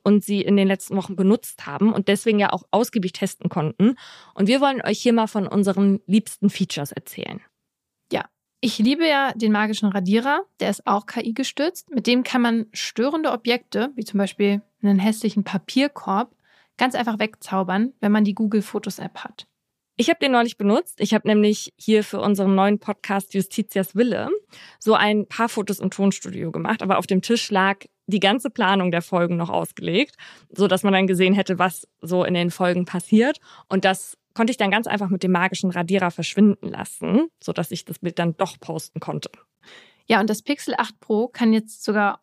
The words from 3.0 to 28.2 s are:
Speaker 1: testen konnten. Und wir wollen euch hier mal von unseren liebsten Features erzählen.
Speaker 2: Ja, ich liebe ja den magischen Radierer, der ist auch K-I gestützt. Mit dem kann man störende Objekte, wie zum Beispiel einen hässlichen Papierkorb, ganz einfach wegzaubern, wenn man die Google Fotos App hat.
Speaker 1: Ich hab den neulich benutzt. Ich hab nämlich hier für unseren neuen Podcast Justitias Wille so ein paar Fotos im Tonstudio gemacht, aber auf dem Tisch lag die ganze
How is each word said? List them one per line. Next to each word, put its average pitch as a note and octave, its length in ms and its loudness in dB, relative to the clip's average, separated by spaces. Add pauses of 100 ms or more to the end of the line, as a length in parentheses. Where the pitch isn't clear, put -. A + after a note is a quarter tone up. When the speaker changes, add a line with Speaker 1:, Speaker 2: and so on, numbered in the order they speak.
Speaker 1:
testen - 360 -4
konnten. F3+ 460 0 (380)
Und G3 140 0
wir C4 140 4
wollen C4+ 200 2
euch - 180 -2
hier A#3+ 140 2
mal A3 140 4
von G3 200 -4
unseren G3 600 2
liebsten G3+ 420 2
Features - 420 -4
erzählen. - 480 -10 (720)
Speaker 2:
Ja, - 140 -2 (360)
ich A3 180 -2
liebe D4 280 2
ja C#4 260 2
den A3 180 0
magischen G#3 380 0
Radierer, A3+ 540 0 (160)
der F#3+ 120 -2
ist - 160 -8
auch G#3 180 0
K-I - 280 -6
gestützt. D4 580 -6
Mit A#3+ 160 -4
dem B3 160 4
kann B3 180 -2
man A3+ 320 0
störende C#4+ 580 -2
Objekte, A#3+ 640 -4
wie A3 100 -8
zum - 120 -4
Beispiel G3+ 460 0 (180)
einen G3+ 180 4
hässlichen G#3+ 440 0
Papierkorb, A#3+ 920 -2 (420)
ganz B3+ 180 0
einfach A3 240 -2
wegzaubern, G#3 800 -2
wenn G#3 120 2
man G#3+ 120 4
die G3+ 100 2
Google G#3+ 300 0
Fotos G#3 340 -8
App - 220 -12
hat. - 280 -18 (480)
Speaker 1:
Ich A#3+ 140 0
hab E4 100 2
den C4+ 120 2
neulich A#3 260 2
benutzt. G#3 440 0
Ich G#3 120 0
hab G#3 100 2
nämlich G#3 540 2
hier G#3+ 260 2
für G3 160 -8
unseren G3 360 2
neuen G3+ 240 4
Podcast - 560 -6
Justitias G3 600 -4
Wille G#3+ 320 0 (520)
so G#3+ 160 2
ein G#3 320 2
paar A3+ 220 -2
Fotos G3+ 300 -4
im F#3 120 -2
Tonstudio F#3+ 600 -2
gemacht, E3 300 -4
aber F#3 160 0
auf F3+ 80 -2
dem F#3 160 0
Tisch A#3 300 -2
lag G3 260 2 (300)
die F#3+ 120 0
ganze G#3+ 300 2